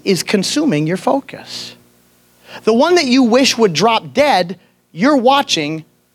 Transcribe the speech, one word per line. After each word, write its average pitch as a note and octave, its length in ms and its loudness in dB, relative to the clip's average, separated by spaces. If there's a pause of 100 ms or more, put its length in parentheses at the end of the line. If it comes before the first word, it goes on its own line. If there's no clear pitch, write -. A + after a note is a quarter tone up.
is F#3 200 -2
consuming F#3+ 600 -2
your F3+ 120 -2
focus. - 800 -8 (880)
The A3 100 2
one D#4 220 2
that E4 100 2
you B3+ 180 2
wish A#3+ 340 2
would G#3+ 160 2
drop F3 400 -2
dead, F#3+ 460 0 (320)
you're C4 260 2
watching G#3 680 0 (300)